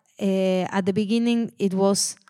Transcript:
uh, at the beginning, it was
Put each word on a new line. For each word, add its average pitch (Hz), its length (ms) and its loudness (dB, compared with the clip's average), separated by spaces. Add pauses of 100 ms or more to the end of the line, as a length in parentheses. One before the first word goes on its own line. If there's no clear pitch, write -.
(200)
uh, 190 560 0
at 185 100 0
the 196 60 0
beginning, 233 680 0
it 190 160 0
was 196 420 0 (140)